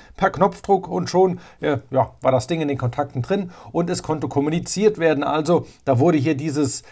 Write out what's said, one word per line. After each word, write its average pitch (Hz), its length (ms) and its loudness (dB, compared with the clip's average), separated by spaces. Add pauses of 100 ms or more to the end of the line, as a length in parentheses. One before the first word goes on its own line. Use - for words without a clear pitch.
(180)
per 190 140 0
Knopfdruck, 185 580 0
und 175 200 -4
schon, 180 300 2 (220)
äh, 147 160 0 (140)
ja, 131 200 2 (100)
war 131 120 2
das 123 140 0
Ding 165 120 -2
in 151 80 -2
den 139 100 -2
Kontakten 123 460 -4
drin 190 280 -4 (200)
und 175 180 -2
es - 140 -4
konnte 151 240 -4
kommuniziert 170 720 0
werden. 151 240 2
Also 156 420 0 (200)
da 135 120 2
wurde 156 220 4
hier 147 160 0
dieses, 143 560 -2